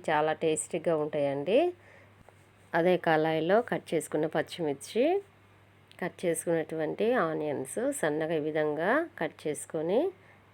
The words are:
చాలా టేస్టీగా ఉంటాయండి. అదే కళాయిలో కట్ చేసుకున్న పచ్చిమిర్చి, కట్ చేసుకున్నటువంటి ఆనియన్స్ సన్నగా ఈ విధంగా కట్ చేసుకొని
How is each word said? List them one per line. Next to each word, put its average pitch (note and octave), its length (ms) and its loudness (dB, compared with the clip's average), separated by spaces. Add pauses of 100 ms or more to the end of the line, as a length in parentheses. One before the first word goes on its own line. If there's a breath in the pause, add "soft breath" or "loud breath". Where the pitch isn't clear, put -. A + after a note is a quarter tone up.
(100)
చాలా D#3 240 2 (100)
టేస్టీగా D#3+ 600 0
ఉంటాయండి. C#3+ 540 0 (1200 loud breath)
అదే F3+ 160 4 (120)
కళాయిలో D#3+ 500 4 (120)
కట్ E3 220 -4
చేసుకున్న D#3 360 0 (100)
పచ్చిమిర్చి, D3+ 680 -2 (960)
కట్ F3+ 220 -6
చేసుకున్నటువంటి D#3+ 840 0 (200)
ఆనియన్స్ D3+ 520 -4 (200)
సన్నగా D#3+ 420 0
ఈ - 80 -4
విధంగా D#3 420 0 (300)
కట్ D#3 240 -6
చేసుకొని E3 560 -2 (520 loud breath)